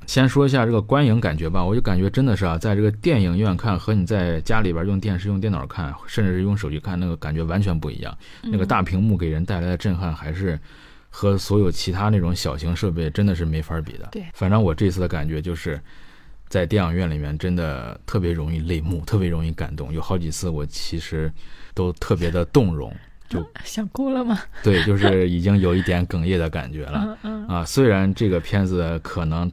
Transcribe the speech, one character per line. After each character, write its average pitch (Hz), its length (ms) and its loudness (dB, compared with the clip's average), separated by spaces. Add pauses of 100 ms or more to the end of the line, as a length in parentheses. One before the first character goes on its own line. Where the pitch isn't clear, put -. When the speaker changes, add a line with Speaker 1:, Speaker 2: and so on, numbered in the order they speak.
Speaker 1:
先 131 220 4
说 139 180 4
一 135 40 2
下 127 160 4
这 117 60 2
个 110 100 2
观 135 240 2
影 113 160 4
感 80 160 0
觉 80 120 -2
吧， 87 140 2
我 95 100 2
就 123 60 2
感 92 180 4
觉 95 120 2
真 131 160 2
的 110 100 4
是 90 100 0
啊， 82 120 0
在 101 180 0
这 101 60 2
个 107 100 4
电 107 300 2
影 87 160 2
院 101 180 2
看 95 240 0
和 110 140 0
你 95 120 2
在 87 360 0
家 110 180 4
里 92 140 4
边 82 120 0
用 98 140 0
电 95 180 0
视、 98 120 -4
用 98 100 0
电 104 100 0
脑 71 160 -2
看， 73 300 -8 (100)
甚 107 200 0
至 92 80 2
是 90 100 0
用 101 140 0
手 92 120 -4
机 76 120 -4
看， 90 180 -4
那 90 80 0
个 82 80 -2
感 76 180 -6
觉 82 100 -2
完 85 180 0
全 90 180 0
不 78 100 -4
一 - 120 -8
样。 - 160 -10 (260)
Speaker 2:
嗯。 226 80 -8
Speaker 1:
那 107 60 0
个 92 80 0
大 101 180 2
屏 90 180 0
幕 107 140 4
给 80 140 0
人 78 160 -2
带 90 160 -2
来 90 80 -2
的 90 80 0
震 95 180 -2
撼 87 180 -2
还 78 200 -8
是 87 260 -4 (500)
和 98 280 0
所 101 220 2
有 92 120 4
其 - 220 -2
他 101 160 0
那 107 100 4
种 87 160 2
小 76 220 -4
型 82 180 -2
设 95 160 0
备 80 180 -2
真 101 160 0
的 98 80 4
是 82 120 -2
没 80 160 0
法 82 180 -4
比 76 140 -8
的。 80 180 -10
Speaker 2:
对。 185 220 -10
Speaker 1:
反 95 180 0
正 110 100 4
我 82 140 4
这 98 160 2
次 90 80 -2
的 87 80 0
感 80 180 -2
觉 76 160 -2
就 82 140 -4
是 76 240 -6 (720)
在 90 160 0
电 98 180 2
影 82 100 0
院 87 160 2
里 78 80 -2
面 73 200 -4
真 90 180 0
的 67 500 -4
特 110 140 -2
别 85 140 0
容 80 200 -4
易 80 60 -2
泪 82 220 -2
目， 82 240 -2
特 110 120 2
别 90 120 2
容 82 160 0
易 82 80 -2
感 73 200 -6
动， 73 200 -8
有 80 80 -2
好 95 160 0
几 80 120 -2
次 87 200 -4
我 73 160 -2
其 - 340 -4
实 78 320 -4 (420)
都 90 200 0
特 - 240 -2
别 85 120 0
的 85 160 2
动 101 300 4
容， 64 180 -6 (340)
就 - 120 -4
Speaker 2:
啊， - 240 -10
想 214 260 -6
哭 269 200 -4
了 254 140 -2
吗？ 226 160 -2 (240)
Speaker 1:
对， 92 200 4
就 104 140 2
是 95 320 4
已 87 120 2
经 101 160 6
有 90 180 4
一 92 80 2
点 90 240 2
哽 85 160 -2
咽 92 140 2
的 80 120 0
感 71 220 -6
觉 76 140 -8
了。 71 360 -4
Speaker 2:
<laughs> - 20 -16
嗯， - 220 -8
嗯。 - 20 -14
Speaker 1:
啊， 85 180 -2
虽 135 220 4
然 98 260 4
这 110 160 0
个 87 100 2
片 98 260 0
子 85 380 0
可 85 220 -4
能 85 280 -2